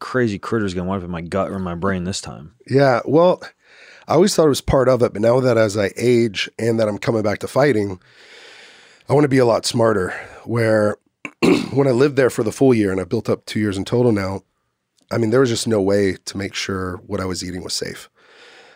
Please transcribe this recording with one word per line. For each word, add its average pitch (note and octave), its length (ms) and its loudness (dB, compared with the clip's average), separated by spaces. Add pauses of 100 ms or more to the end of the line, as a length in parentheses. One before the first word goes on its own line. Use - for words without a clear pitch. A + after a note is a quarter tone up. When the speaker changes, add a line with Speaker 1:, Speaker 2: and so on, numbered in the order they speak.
Speaker 1:
crazy A#2 380 -2
critter's G2+ 360 -4
gonna F2+ 140 -4
wind G2 140 -4
up F2 40 -12
in F2 40 -10
my E2+ 120 -8
gut F2 280 -4
or G3 60 -6
in F#3+ 60 -6
my F2+ 120 -6
brain F3 300 -4
this G2 160 -6
time?" - 320 -16 (160)
Speaker 2:
Yeah, C3 360 2
well, E3 380 2 (680)
I G#2+ 60 0
always F#3 200 4
thought E3 120 4
it - 40 4
was C3 100 0
part C3 280 2
of B2 140 2
it, G#2+ 100 2
but G2+ 100 -6
now A#2+ 180 4
that B2+ 160 2
as A2 200 2
I G2+ 200 0
age A#2 600 0
and A2+ 220 0
that G#2+ 80 0
I'm G#2 100 -4
coming A2+ 240 -2
back G2+ 180 -2
to F#2+ 80 -10
fighting, G#2+ 520 0 (1080)
I A#2 40 -2
wanna D3 160 4
be C3 100 2
a B2+ 60 4
lot G#2+ 220 2
smarter, G#2+ 480 0 (300)
where A2 520 0 (460)
<clears throat> - 300 2
when C#3 140 2
I C3+ 40 4
lived C3 260 2
there B2+ 140 4
for - 120 -2
the G#2+ 100 -2
full C3+ 200 4
year, G#2 180 2
and F#2+ 100 -2
I've F2+ 80 -6
built A2+ 200 -4
up - 160 -2
two - 160 -6
years G2+ 160 -2
in G2 80 -4
total B2 280 2
now, G2 300 -4 (680)
I A#2 80 -4
mean, A2+ 120 0
there B2+ 100 4
was C3+ 100 2
just A2+ 180 -4
no A2 140 2
way G2 420 2
to - 140 -12
make G2 160 -8
sure F#2 420 -6 (100)
what G2 140 -6
I F#2+ 40 -6
was F2+ 200 -6
eating F2+ 180 -10
was - 120 -10
safe. - 340 -10 (680)